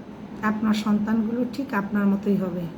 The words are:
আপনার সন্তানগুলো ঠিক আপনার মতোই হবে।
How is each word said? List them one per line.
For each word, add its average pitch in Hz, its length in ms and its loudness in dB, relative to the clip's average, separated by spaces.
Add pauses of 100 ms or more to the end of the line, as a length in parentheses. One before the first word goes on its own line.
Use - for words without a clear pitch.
(440)
আপনার 214 300 2
সন্তানগুলো 214 800 2
ঠিক 269 200 -6
আপনার 202 340 2
মতোই 196 280 4
হবে। 180 260 0 (160)